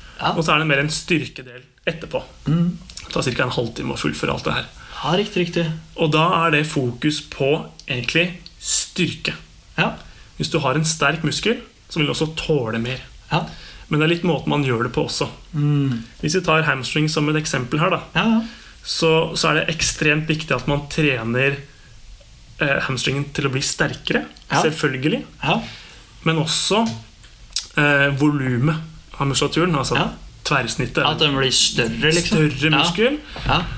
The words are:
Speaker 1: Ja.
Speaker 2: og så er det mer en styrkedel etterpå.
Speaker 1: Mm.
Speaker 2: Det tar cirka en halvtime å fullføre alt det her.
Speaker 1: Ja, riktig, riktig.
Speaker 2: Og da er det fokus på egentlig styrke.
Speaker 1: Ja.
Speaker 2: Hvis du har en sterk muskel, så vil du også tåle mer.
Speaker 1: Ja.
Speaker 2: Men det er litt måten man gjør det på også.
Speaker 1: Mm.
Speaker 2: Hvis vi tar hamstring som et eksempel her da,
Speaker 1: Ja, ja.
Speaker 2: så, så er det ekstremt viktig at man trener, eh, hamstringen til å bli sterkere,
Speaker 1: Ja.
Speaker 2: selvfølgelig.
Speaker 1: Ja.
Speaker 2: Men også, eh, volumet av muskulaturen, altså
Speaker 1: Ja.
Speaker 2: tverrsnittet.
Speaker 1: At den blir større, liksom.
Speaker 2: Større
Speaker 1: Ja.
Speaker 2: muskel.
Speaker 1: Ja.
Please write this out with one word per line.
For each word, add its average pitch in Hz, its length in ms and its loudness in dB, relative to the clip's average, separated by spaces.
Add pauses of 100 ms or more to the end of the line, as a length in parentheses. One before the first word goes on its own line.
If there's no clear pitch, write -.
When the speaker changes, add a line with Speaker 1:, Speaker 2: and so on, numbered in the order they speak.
(140)
Speaker 1:
Ja. - 180 -2
Speaker 2:
og 175 120 0
så 160 100 4
er 151 80 4
det 160 40 -2
mer 143 140 2
en 147 80 0
styrkedel 127 720 -2 (260)
etterpå. 160 360 -6 (240)
Speaker 1:
Mm. 170 320 2 (260)
Speaker 2:
Det - 80 -14
tar 160 100 0
cirka 131 220 0
en 123 80 -2
halvtime 85 400 -4
å - 80 -6
fullføre - 320 -2
alt - 120 -6
det - 100 -2
her. - 100 -4 (400)
Speaker 1:
Ja, 139 80 0
riktig, 185 320 0
riktig. 170 220 0 (300)
Speaker 2:
Og 160 140 2
da 156 140 4 (220)
er 165 60 2
det 147 140 4
fokus 147 540 0
på - 300 -2 (360)
egentlig 160 520 -2 (200)
styrke. - 760 -2 (420)
Speaker 1:
Ja. 220 160 2 (460)
Speaker 2:
Hvis 151 120 -4
du 165 80 0
har 131 160 0
en 156 140 2
sterk 156 340 0
muskel, 180 380 0 (300)
så 170 100 -2
vil 147 80 2
du 143 60 0
også 160 200 0
tåle 117 460 0
mer. 127 240 -6 (260)
Speaker 1:
Ja. 165 140 0 (440)
Speaker 2:
Men 151 120 2
det 156 80 4
er 170 80 4
litt 170 100 -4
måten 151 240 0
man 147 140 2
gjør 120 240 0
det 120 80 -10
på - 80 2
også. 123 240 -2 (260)
Speaker 1:
Mm. 143 460 2 (220)
Speaker 2:
Hvis 156 120 2
vi 185 60 2
tar 160 260 2
hamstring 147 460 0
som 151 160 2
et 151 80 2
eksempel 151 420 -2
her 180 140 2
da, 165 80 0 (160)
Speaker 1:
Ja, 180 100 2
ja. 226 140 4 (420)
Speaker 2:
så, 160 540 2
så 156 160 2
er 156 80 2
det - 160 -2
ekstremt 156 500 0
viktig 151 300 -2
at 123 100 -4
man 143 220 0
trener, 135 720 0 (1000)
eh, 143 300 2
hamstringen 139 460 -2
til 139 120 0
å 131 60 -2
bli 131 80 -2
sterkere, - 640 0 (260)
Speaker 1:
Ja. 156 140 4
Speaker 2:
selvfølgelig. 156 580 0 (220)
Speaker 1:
Ja. 196 160 2 (640)
Speaker 2:
Men 160 180 4
også, 196 400 2 (960)
eh, 143 400 6
volumet 143 640 2 (400)
av 139 80 0
muskulaturen, 147 480 2
altså 127 200 0
Speaker 1:
Ja. 175 120 2 (360)
Speaker 2:
tverrsnittet. 131 600 0
Speaker 1:
At 156 120 0
den 151 180 2
blir 131 140 2
større, 120 600 2
liksom. 160 380 4
Speaker 2:
Større 127 200 0
Speaker 1:
Ja. 139 120 4
Speaker 2:
muskel. 208 360 2 (280)
Speaker 1:
Ja. - 120 2 (200)